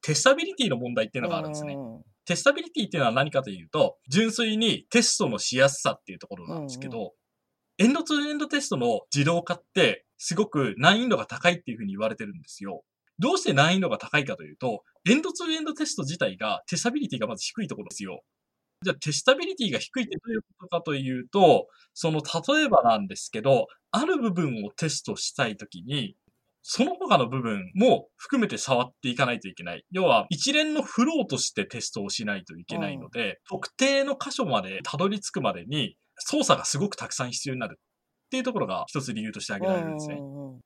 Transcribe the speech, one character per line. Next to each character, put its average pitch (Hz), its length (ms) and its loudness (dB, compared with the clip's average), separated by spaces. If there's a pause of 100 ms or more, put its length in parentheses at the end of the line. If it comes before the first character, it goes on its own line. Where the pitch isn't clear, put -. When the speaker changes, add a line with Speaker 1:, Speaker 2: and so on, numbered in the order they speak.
Speaker 1:
テ 151 140 -2
ス - 80 0
タ 269 120 8
ビ 330 100 -2
リ 381 100 -6
テ 254 100 0
ィ 185 40 0
の 123 80 0
問 123 180 -4
題 110 100 2
っ 104 40 -12
て 131 100 -6
い - 20 -2
う - 20 -4
の 175 60 -2
が 170 80 -2
あ 160 40 -4
る 156 80 -6
ん - 20 -6
で 151 80 -8
す 151 40 -8
ね。 143 120 -8
Speaker 2:
う - 20 -8
ん - 20 -8
う 135 120 -10
ん 113 60 -14
う - 20 -18
ん。 - 40 -20 (220)
Speaker 1:
テ 175 100 0
ス - 80 -6
タ 277 100 6
ビ 320 100 -4
リ 339 80 -14
テ 302 100 -4
ィ 202 60 0
っ - 20 -12
て 175 80 -4
い - 20 0
う - 20 4
の 123 60 6
は 113 60 2
何 139 180 2
か 139 120 2
と 107 60 -10
い 90 140 -10
う 80 60 -20
と、 - 280 2 (120)
純 214 220 4
粋 220 260 0
に 220 320 2
テ 233 120 6
ス - 160 2
ト 165 120 2
の 107 80 -2
し 123 200 -2
や 135 120 8
す - 120 -4
さ 113 120 0
っ - 100 -12
て - 80 -16
い 87 40 -12
う 85 40 -18
と - 80 -18
こ 98 100 -12
ろ 87 100 -14
な 165 120 -6
ん 151 80 -6
で - 20 -10
す 127 100 -12
け 139 100 -10
ど、 117 80 -8
Speaker 2:
う 113 40 -6
ん 95 40 -4
う - 20 -12
ん。 - 40 -14 (680)
Speaker 1:
エ 196 100 6
ン 269 60 6
ド 330 100 0
ツ 311 120 -2
ー 294 140 -2
エ 302 40 -6
ン 294 40 -6
ド 294 100 -4
テ 294 140 -2
ス - 80 -6
ト - 80 -2
の 120 240 0 (140)
自 143 100 4
動 170 180 2
化 - 100 -4
っ - 100 -8 (100)
て 123 320 2 (120)
す - 180 -4
ご 202 120 2
く 123 300 0
難 180 220 6
易 254 100 0
度 202 80 4
が - 80 -4
高 175 260 2
い - 20 0
っ 170 100 -4
て - 80 -8
い 110 40 -6
う - 20 -14
ふ 113 40 -10
う - 40 -6
に 98 80 -4
言 98 60 -8
わ 110 100 0
れ 110 60 -4
て 110 100 -8
る 101 100 -12
ん 82 60 -16
で - 60 -20
す - 160 -16
よ。 98 200 -10 (360)
ど 269 140 2
う - 40 2
し - 60 -2
て - 100 0
難 151 200 6
易 190 80 2
度 170 80 0
が 104 80 -2
高 - 220 -2
い 139 60 -2
か 104 100 -6
と - 80 -18
い - 80 -18
う - 60 -20
と、 117 260 -4 (240)
エ 208 60 8
ン 302 80 6
ド 330 100 -4
ツ 339 120 -6
ー 330 80 -2
エ 320 80 0
ン 311 60 -8
ド 311 80 -6
テ 311 120 -4
ス - 100 -6
ト 190 60 -4
自 156 160 -4
体 98 180 0
が 107 320 -4
テ 175 100 -2
ス - 60 -4
タ 240 80 2
ビ 294 80 -4
リ 247 100 -4
テ 131 80 -6
ィ - 20 -6
が 107 80 -2
ま - 80 -6
ず - 100 -10
低 - 180 -8
い 156 40 -6
と - 80 -8
こ 107 80 -12
ろ - 60 -14
で - 60 -16
す 101 80 -10
よ。 92 200 -10 (600)
じ 185 60 0
ゃ - 40 0
あ - 20 0
テ 151 160 -6
ス 143 120 -4
タ 269 120 6
ビ 339 100 -4
リ 381 100 -4
テ 240 100 -2
ィ 170 60 0
が 113 60 -2
低 - 240 -4
い - 40 -2
っ - 20 -12
て 381 100 -8
ど 233 140 -8
う - 20 -2
い 220 40 -2
う 214 40 -4
こ - 60 -20 (140)
と 180 60 -20
か 170 140 -2
と 156 140 -2
い 131 240 -4
う 123 100 -10
と、 165 380 8 (260)
そ 165 180 0
の 156 100 0
例 269 420 2
え 269 60 2
ば 170 120 10
な 117 160 6
ん 101 80 -2
で 95 100 -10
す - 140 -10
け 107 140 -6
ど、 - 240 6 (240)
あ 233 120 2
る 339 140 2
部 226 160 2
分 131 320 0
を 104 60 -10
テ 160 180 -2
ス - 140 -4
ト 104 120 -6
し - 180 -6
た 127 140 0
い 107 80 -4
と 104 120 -14
き 87 160 -14
に、 127 320 -6 (480)
そ - 200 -2
の 359 120 0
他 294 220 2
の 123 100 4
部 127 140 -2
分 101 340 -4
も 208 320 4 (100)
含 - 240 -2
め 208 60 2
て 113 100 -4
触 127 280 2
っ - 60 -18 (100)
て 127 80 -2
い 120 60 -2
か 135 100 4
な 120 80 0
い 110 60 -4
と - 80 -14
い 95 60 -14
け 87 100 -16
な 87 120 -8
い。 - 160 -16
要 185 120 0
は 117 260 6
一 262 240 0
連 302 200 2
の 302 80 0
フ - 240 0
ロ 311 180 0
ー - 40 -4
と 131 100 -4
し - 140 -2
て 101 140 -4
テ 117 160 -10
ス - 100 -8
ト 104 120 -8
を 98 60 -8
し 107 160 -6
な 101 120 -4
い 90 60 -12
と 85 140 -18
い 87 80 -18
け 107 140 -6
な 101 100 -4
い 92 80 -8
の - 120 -16
で、 117 160 -4
Speaker 2:
う 95 60 -4
ん。 - 40 -12 (140)
Speaker 1:
特 - 260 -10
定 277 280 2
の 277 160 -2
箇 269 120 -8
所 170 140 -4
ま 113 180 0
で 95 200 -10
た - 140 -8
ど 180 100 0
り 202 120 -2
着 - 140 -10
く 170 80 -4
ま 104 120 0
で 87 120 -12
に 127 300 -4 (220)
操 294 260 0
作 - 140 4
が - 80 -8
す 147 140 -2
ご 202 100 0
く - 60 -8
た 117 120 -10
く - 60 -10
さ 127 120 -4
ん 127 60 -8
必 135 180 -6
要 131 60 -4
に 123 60 -6
な 110 60 -6
る - 120 -14
っ - 500 -20
て 262 80 -4
い - 20 0
う 247 40 -4
と 254 80 -2
こ 214 80 -4
ろ 113 80 -2
が 90 200 -4
一 143 140 -4
つ 127 120 -6
理 107 80 -6
由 110 100 -6
と 104 80 -12
し - 80 -8
て 107 60 -4
挙 135 140 -2
げ 190 40 2
ら 180 80 2
れ 165 80 -4
る 156 60 -6
ん 151 40 -6
で - 20 -8
す 151 80 -8
ね。 147 80 -8
Speaker 2:
う 143 60 -10
ん - 0 -
う - 20 -12
ん 139 100 -14
う 139 160 -12
ん 127 60 -18
う - 20 -20
ん。 123 80 -20